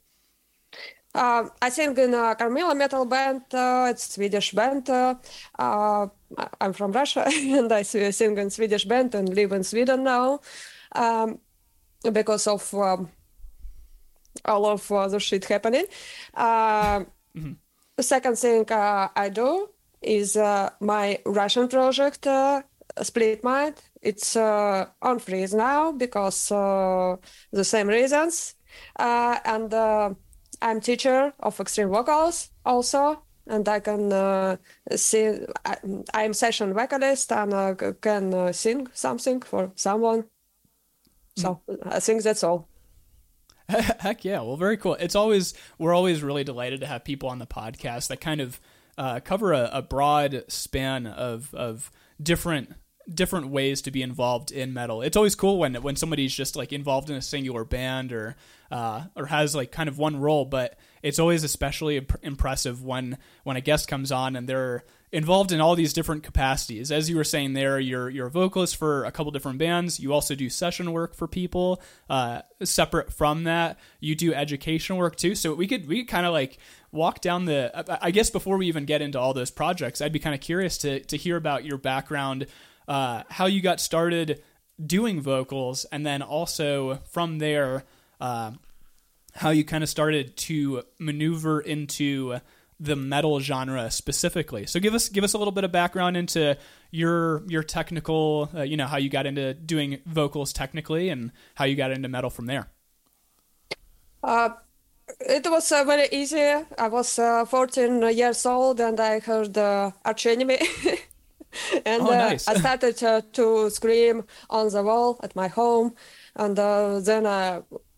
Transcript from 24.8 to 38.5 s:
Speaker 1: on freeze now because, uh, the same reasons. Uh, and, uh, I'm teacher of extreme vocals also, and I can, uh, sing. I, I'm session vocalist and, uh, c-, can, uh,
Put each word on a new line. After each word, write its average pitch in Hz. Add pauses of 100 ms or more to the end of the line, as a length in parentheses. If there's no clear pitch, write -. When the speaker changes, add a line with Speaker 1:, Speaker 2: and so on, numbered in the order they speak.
Speaker 1:
on 247
freeze 190
now 285
because, 208
uh, 190 (360)
the 196
same 202
reasons. 277 (440)
Uh, 240
and, 220
uh, 214 (520)
I'm 226
teacher 262
of -
extreme 196
vocals 302 (160)
also, 277 (260)
and 214
I 208
can, 208
uh, 190 (340)
sing. - (220)
I, 202 (380)
I'm 214
session 214
vocalist 269
and, 208
uh, 196
c-, 196
can, 196
uh, 180